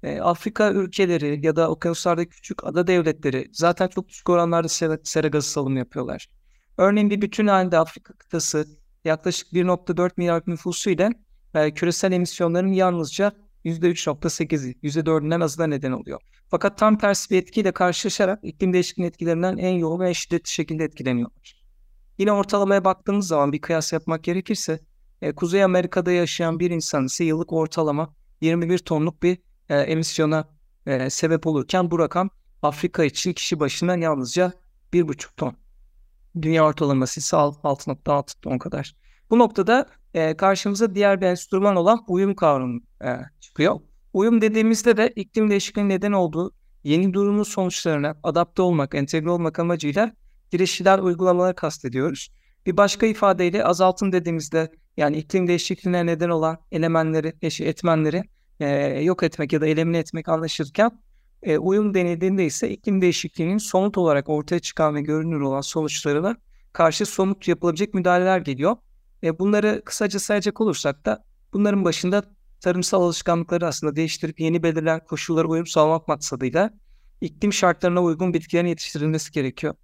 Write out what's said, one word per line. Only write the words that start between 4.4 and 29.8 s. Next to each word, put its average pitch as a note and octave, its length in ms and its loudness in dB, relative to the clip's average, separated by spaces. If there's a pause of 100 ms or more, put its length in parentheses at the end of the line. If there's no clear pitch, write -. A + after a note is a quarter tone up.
sera, D#3 360 -2
sera D#3 240 -2
gazı C#3+ 220 -2
salımı C3+ 280 -2
yapıyorlar. - 500 -8 (500)
Örneğin G3+ 320 4
bir G#3 100 -2
bütün G#3 260 0
halinde F#3 320 4
Afrika - 360 -4
kıtası D#3 520 -4 (380)
yaklaşık D#3+ 500 -2
bir F3+ 120 2
nokta F3+ 300 -2
dört F3+ 220 0
milyar E3+ 280 0
nüfusu F3 440 -4
ile, F3+ 200 2 (440)
e, D3+ 200 2
küresel F3 380 0
emisyonların F3 600 0
yalnızca F#3 600 0 (320)
yüzde E3 240 0
üç E3+ 180 -2
nokta D3+ 240 -2
sekizi, D3 520 -4
yüzde D3+ 240 -2
dördünden D#3+ 340 0
azından D#3+ 300 -2
neden C#3 220 -4
oluyor. - 280 -10 (280)
Fakat G3+ 300 0
tam G#3+ 200 6
tersi G3+ 320 0
bir F#3 80 4
etkiyle F#3+ 340 0
karşılaşarak F#3 680 0
iklim F#3 300 -2
değişikliğinin F3+ 360 0
etkilerinden E3+ 480 -2
en F#3 160 -2
yoğun E3+ 280 -2
ve F#3 80 0
en F3 40 0
şiddetli - 380 -4
şekilde D#3+ 340 -4
etkileniyorlar. B2+ 800 -6 (540)
Yine G3+ 140 2
ortalamaya G3+ 520 2
baktığımız F#3+ 420 0
zaman, D3 260 2
bir D3+ 80 -4
kıyas D#3+ 320 -2
yapmak D#3+ 320 -4
gerekirse, F3 560 -4 (420)
e, D3+ 120 -4
Kuzey F3 300 2
Amerika'da F3+ 480 2
yaşayan E3 480 0
bir F3 100 0
insan D#3 340 -2
ise C3 200 -4
yıllık D#3+ 280 -2
ortalama D#3 640 -2 (260)
yirmi E3 300 0
bir F3+ 80 2
tonluk D#3+ 440 -2
bir, F3+ 160 0 (300)
e, D3+ 80 0
emisyona, D#3 720 0 (380)